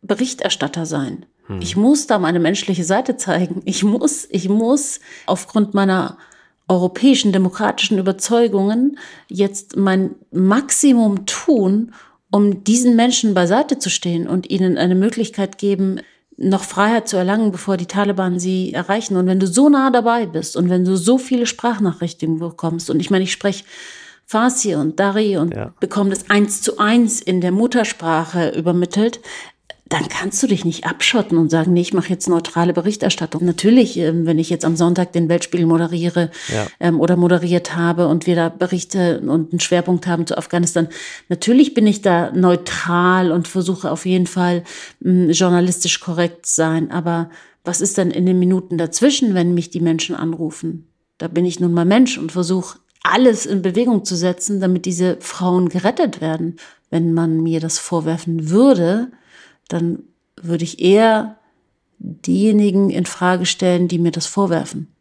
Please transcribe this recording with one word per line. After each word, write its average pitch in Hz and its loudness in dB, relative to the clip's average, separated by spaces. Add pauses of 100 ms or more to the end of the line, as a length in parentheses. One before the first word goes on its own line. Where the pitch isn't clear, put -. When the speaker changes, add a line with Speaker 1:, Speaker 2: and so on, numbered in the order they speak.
Speaker 1:
Berichterstatter 175 -4
sein. 143 -6 (220)
Speaker 2:
Hm. 95 -8
Speaker 1:
Ich 87 -4
muss 269 2
da 220 4
meine 170 2
menschliche 180 0
Seite 214 0
zeigen. 180 -2
Ich 185 -2
muss, 233 0
ich 180 -4
muss 226 0 (280)
aufgrund 202 0
meiner 190 0 (500)
europäischen 185 2
demokratischen 190 0
Überzeugungen 214 0 (300)
jetzt 196 -4
mein 190 0 (160)
Maximum 214 2
tun, 220 0 (380)
um 202 2
diesen 240 4
Menschen 233 2
beiseite 202 2
zu - -6
stehen 170 -4
und 180 -4
ihnen 185 0
eine 180 2
Möglichkeit 196 -2
geben, 190 -2 (360)
noch 190 0
Freiheit 214 0
zu 202 -2
erlangen, 202 0
bevor 185 -4
die 175 -4
Taliban 190 -2
sie 185 -2
erreichen. 202 -4
Und 180 2
wenn 185 2
du 196 2
so 247 4
nah 269 4
dabei 233 2
bist 165 -6
und 175 2
wenn 180 2
du 185 2
so 202 2
viele 247 -2
Sprachnachrichten 170 -2
bekommst, 170 -6
und - 0
ich - -2
meine, 190 2
ich 185 -6
spreche 196 -4 (600)
Farsi 220 0
und 156 -2
Dari 202 0
und 165 -2
Speaker 2:
Ja. 107 -10
Speaker 1:
bekomme 196 0
das 190 -6
eins 208 2
zu - -4
eins 220 0
in 185 -2
der 180 0
Muttersprache 175 -2
übermittelt, 175 -2 (680)
dann - -4
kannst - -6
du 269 0
dich 202 0
nicht - -6
abschotten - 0
und 160 2
sagen, 165 2
„Nee, 175 4
ich 175 -4
mache 180 -2
jetzt 180 -4
neutrale 170 0
Berichterstattung.“ 175 -2
Natürlich, 208 4
ähm, 165 0
wenn 165 2
ich 160 0
jetzt 170 -2
am 165 2
Sonntag 175 0
den 170 2
Weltspiegel 170 0
moderiere, 170 0 (220)
Speaker 2:
Ja. 107 -2 (120)
Speaker 1:
ähm, 170 2
oder 170 4
moderiert 175 2
habe 170 0
und 165 0
wir 175 2
da 165 0
Berichte 180 -2
und 160 -2
einen 175 -2
Schwerpunkt 180 0
haben 170 -2
zu - -4
Afghanistan, 170 -2 (420)
natürlich 240 2
bin 214 2
ich 208 0
da 175 2
neutral 175 2
und 170 -2
versuche 185 -4
auf 160 -6
jeden 185 2
Fall, 175 0 (400)
m, 180 4
journalistisch 175 0
korrekt 170 -4
zu - -2
sein. 160 0
Aber 170 -2 (340)
was 175 -4
ist 196 -2
denn 180 0
in 180 0
den 185 4
Minuten 180 0
dazwischen, 220 0
wenn 175 2
mich 170 -2
die 175 -6
Menschen 160 0
anrufen? 165 -6 (300)
Da 165 -8
bin 175 0
ich 175 -4
nun 175 2
mal 170 2
Mensch 240 4
und 160 -6
versuche, 180 -4 (260)
alles 233 4
in 190 -2
Bewegung 196 0
zu 185 -4
setzen, 180 -2
damit 185 0
diese 180 0
Frauen 180 0
gerettet 202 -2
werden. 160 -4 (340)
Wenn 165 2
man 160 2
mir 165 0
das 160 -4
vorwerfen 160 -4
würde, 220 4 (600)
dann 170 -4 (380)
würde 170 -4
ich - -10
eher 214 4 (600)
diejenigen 196 2
in 180 -2
Frage 180 -2
stellen, 180 0
die 175 -2
mir 170 2
das 160 -6
vorwerfen. 170 -2 (120)